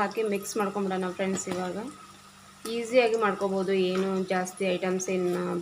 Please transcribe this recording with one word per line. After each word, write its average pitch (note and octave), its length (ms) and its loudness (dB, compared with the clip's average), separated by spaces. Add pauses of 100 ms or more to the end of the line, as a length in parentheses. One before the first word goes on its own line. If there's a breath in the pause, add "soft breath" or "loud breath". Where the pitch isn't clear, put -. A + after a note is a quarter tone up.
ಹಾಕಿ G3+ 200 -2 (100)
ಮಿಕ್ಸ್ G3+ 280 -4
ಮಾಡ್ಕೊಂಬಿಡೋಣ G3 480 -2 (100)
ಫ್ರೆಂಡ್ಸ್. F#3+ 360 -2
ಇವಾಗ F3+ 240 -2 (960)
ಈಸಿಯಾಗಿ A#3 500 4
ಮಾಡ್ಕೋಬೋದು, F#3+ 480 2 (200)
ಏನು F#3+ 180 2 (240)
ಜಾಸ್ತಿ F#3 300 -2 (100)
ಐಟಮ್ಸ್ F#3 400 -2
ಏನು F3+ 280 0 (200)